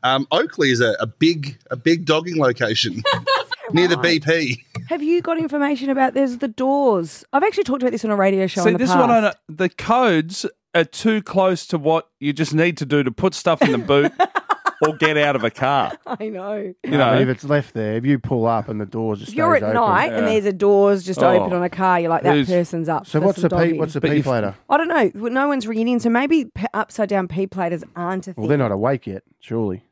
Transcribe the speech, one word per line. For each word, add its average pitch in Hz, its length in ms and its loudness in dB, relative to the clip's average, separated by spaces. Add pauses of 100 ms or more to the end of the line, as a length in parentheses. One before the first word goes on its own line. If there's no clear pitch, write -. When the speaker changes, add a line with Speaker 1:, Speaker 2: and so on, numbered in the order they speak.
Speaker 1:
um, 131 280 0
Oakley 160 420 0
is 117 100 0
a, 113 180 2
a 117 60 -2
big, 143 500 -2 (140)
a 131 60 -6
big 165 280 0
dogging 160 320 -2
location 113 640 -2 (340)
Speaker 2:
<laughs> - 360 -8
Speaker 1:
near 175 160 4
the 175 80 2
Speaker 2:
Right. 160 260 0
Speaker 1:
B 151 340 0
P. - 80 -20 (240)
Speaker 2:
Have 320 140 -4
you 339 200 0
got 330 160 -4
information 285 500 -2
about, 262 240 0
there's 262 260 0
the 269 100 -4
doors? 254 840 -2
I've 294 120 2
actually 403 200 0
talked 254 180 -4
about 254 100 0
this 226 120 -6
on 220 60 -2
a 208 60 0
radio 190 300 2
show 185 180 -4
Speaker 3:
See, 175 40 6
Speaker 2:
in 175 60 4
the 175 40 -2
Speaker 3:
this 254 120 2
Speaker 2:
past. 185 100 4
Speaker 3:
one, 240 100 4
I 226 120 6
don't, 208 140 0 (120)
the 170 220 -2
codes 196 760 0 (300)
are 170 100 4
too 214 380 0
close 185 460 0
to 175 100 -2
what 156 320 0 (100)
you 143 140 -2
just 147 180 -2
need 165 260 2
to 156 60 -4
do 143 180 2
to 131 100 0
put 185 200 0
stuff - 300 0
in 254 100 4
the - 60 0
boot 139 320 4 (380)
Speaker 2:
<laughs> - 340 -2
Speaker 3:
or 156 140 2
get 156 200 2
out 147 200 2
of 110 80 -4
a 113 60 0
car. 135 420 0 (120)
Speaker 2:
I 220 260 -10
know. 202 260 -8 (260)
Speaker 3:
You 240 80 -8
Speaker 4:
No, 147 80 2
Speaker 3:
know? 135 140 4
Speaker 4:
but 135 80 2
if 135 80 2
it's 127 160 -4
left 143 300 -2
there, 107 200 -2
if 117 100 -4
you 139 140 2
pull 117 300 -2
up 113 200 0
and 107 120 -6
the 104 60 -6
doors 110 340 -4
just - 100 -14
Speaker 2:
If 214 60 -8
you're 320 200 2
Speaker 4:
stays 233 60 2
Speaker 2:
at 214 140 0
Speaker 4:
open. 233 120 2
Speaker 2:
night 202 240 2
and 226 140 0
Speaker 3:
Yeah. 220 60 2
Speaker 2:
there's 208 140 2
a 208 60 0
doors 202 520 4
just 185 180 -2
Speaker 3:
Oh. 175 80 6
Speaker 2:
open 185 220 2
on 175 100 0
a 180 80 -2
car, 185 300 2
you're 165 100 0
like, 165 140 0
"That 170 100 4
Speaker 3:
Who's 143 140 2
Speaker 2:
person's 175 400 -2
up 160 180 -4
Speaker 4:
So 151 140 0
Speaker 2:
for 170 60 2
Speaker 4:
what's 196 140 0
Speaker 2:
some 175 60 0
Speaker 4:
a 156 40 4
P, - 60 -4
Speaker 2:
dogging." 165 220 2
Speaker 4:
what's 156 160 -4
a 143 60 -2
Speaker 3:
But 143 100 0
Speaker 4:
P 147 60 2
Speaker 3:
if 147 80 2
Speaker 4:
plater? 110 320 -2 (120)
Speaker 2:
I 269 100 2
don't 320 100 0
know. 294 260 2
Well, 220 180 -6
no 269 140 0
one's 269 220 -2
ringing 226 180 -2
in, 240 140 0
so 233 100 0
maybe 269 360 2
p-, - 280 -8
upside 214 340 -4
down 190 200 -2
P 190 180 -4
platers 175 380 -4 (100)
aren't 180 320 -6
a 190 60 -14
thing. 113 100 -8
Speaker 4:
Well, 107 60 -2
they're 147 100 4
not 120 140 0
awake 117 340 -2
yet, 95 160 -10 (160)
surely. 107 540 -6